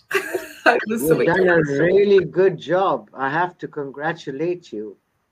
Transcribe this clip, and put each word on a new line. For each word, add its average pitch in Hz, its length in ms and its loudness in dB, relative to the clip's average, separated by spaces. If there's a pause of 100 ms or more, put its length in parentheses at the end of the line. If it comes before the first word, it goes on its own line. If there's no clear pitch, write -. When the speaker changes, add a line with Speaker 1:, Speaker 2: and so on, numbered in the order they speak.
Speaker 1:
<laughs> - 60 -8 (540)
I 233 120 4 (100)
was 220 180 -4
so 160 140 4
Speaker 2:
You've - 60 2
done 180 220 2
a 170 120 4
Speaker 1:
excited. 143 200 0
Speaker 2:
really 196 440 4
good 175 340 0
job. 165 560 -2
I 135 160 -6
have 175 280 -4
to 151 100 -12
congratulate 156 1040 -8
you 107 240 -12 (360)